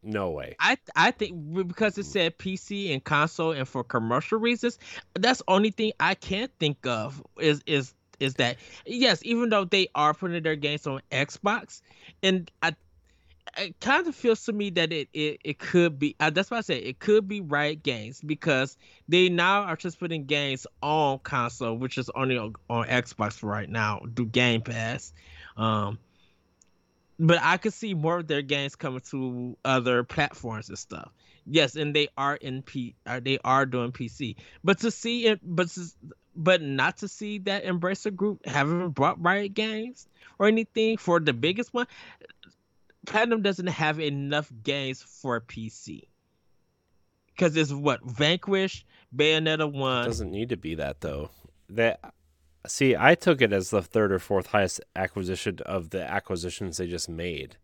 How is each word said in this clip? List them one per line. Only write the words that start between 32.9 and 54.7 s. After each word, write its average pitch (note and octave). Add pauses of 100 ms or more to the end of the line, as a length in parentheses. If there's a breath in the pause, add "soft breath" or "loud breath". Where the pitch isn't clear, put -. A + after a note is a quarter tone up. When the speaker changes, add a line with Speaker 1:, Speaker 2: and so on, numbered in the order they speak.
Speaker 2:
uh, B2
they C3
are C3
doing B2
P A#2+
C. A2+ (260 loud breath)
But F#3+
to A3+
see A#3
it, G#3+
but F3
to, F3+ (540)
but E3+
not C#3
to G3+
see G#3
that G3
Embracer F#3
Group F#3+
haven't D#3
brought C#3+
Riot G3
Games A3 (320 loud breath)
or G3
anything A3
for E3+
the D3+
biggest F3
one, B3 (1200 loud breath)
Platinum A3+
doesn't F#3+
have D#3
enough C#3+ (100)
games C3+
for A#2+
P A2+
C. - (1300)
'Cause D#3+
it's D3+
what? C#3+
Vanquish, F#3 (320 soft breath)
Bayonetta D#3
Speaker 1:
It C#3+
Speaker 2:
one. C3
Speaker 1:
doesn't A2
need A2
to A2+
be D#2+
that, C#2+
though. D2+ (400)
That, A#2 (540)
see, C3
I C3
took E3
it A2+
as F#2+
the G#2
third G2+
or F#2
fourth F#2+
highest G2 (120)